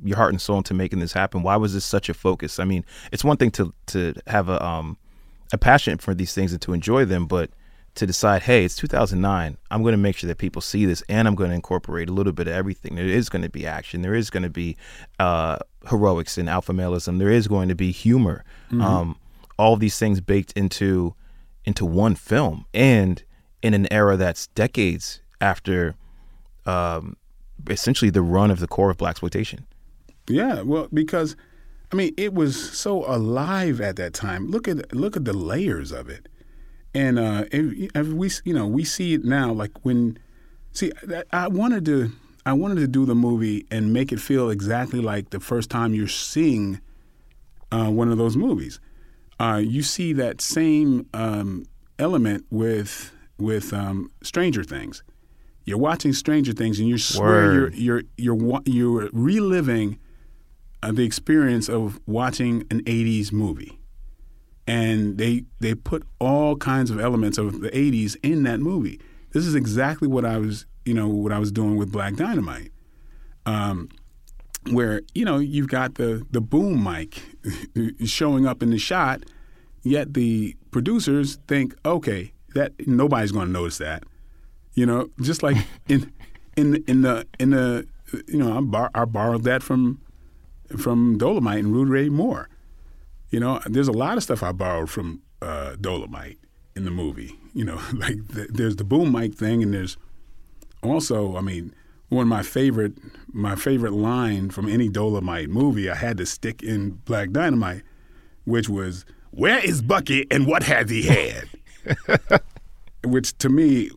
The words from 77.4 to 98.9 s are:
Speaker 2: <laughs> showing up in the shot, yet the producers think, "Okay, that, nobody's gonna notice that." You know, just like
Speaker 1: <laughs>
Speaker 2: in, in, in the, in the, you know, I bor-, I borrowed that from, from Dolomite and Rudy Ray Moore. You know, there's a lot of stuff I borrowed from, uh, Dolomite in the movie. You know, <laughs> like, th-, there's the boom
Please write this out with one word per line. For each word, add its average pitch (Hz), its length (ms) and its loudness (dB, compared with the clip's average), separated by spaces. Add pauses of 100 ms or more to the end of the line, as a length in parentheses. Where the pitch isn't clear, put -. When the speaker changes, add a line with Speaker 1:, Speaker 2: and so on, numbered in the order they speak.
Speaker 2:
<laughs> 113 400 -4
showing 135 420 2
up 123 160 -4
in 120 80 4
the 113 60 2
shot, 135 460 -2 (600)
yet 143 300 0
the 113 420 0 (160)
producers 143 760 0
think, 139 280 0 (100)
"Okay, 117 460 -2 (240)
that, 143 160 0 (160)
nobody's 123 440 4
gonna 92 200 0
notice 87 280 -4
that." 78 240 -6 (680)
You 123 120 4
know, 120 240 0 (120)
just 160 220 -2
like 139 140 4 (160)
Speaker 1:
<laughs> - 160 -18
Speaker 2:
in, 139 220 2 (460)
in, 147 300 4
in 131 140 6
the, 123 260 2 (120)
in 131 120 4
the, 127 360 2 (400)
you 156 100 -2
know, 117 200 0
I 139 40 0
bor-, 113 340 -2
I 117 100 2
borrowed 113 380 0
that 123 200 2
from, 127 360 0 (800)
from 120 400 4
Dolomite 120 420 2
and 104 140 0
Rudy 135 180 2
Ray 139 180 2
Moore. 170 400 0 (800)
You 117 100 0
know, 123 260 -2
there's 135 220 0
a 127 60 2
lot 151 240 0
of 214 60 -2
stuff - 200 -4
I 90 80 -2
borrowed 90 380 -2
from, 85 320 -8 (200)
uh, 69 380 -8
Dolomite 67 580 -8 (380)
in 95 100 -6
the 90 60 -4
movie. 73 460 -8 (160)
You 110 120 -4
know, 85 220 -8
<laughs> - 60 -10
like, 110 240 -4 (160)
th-, 107 160 -10
there's 110 280 -2
the 107 60 -6
boom 143 280 2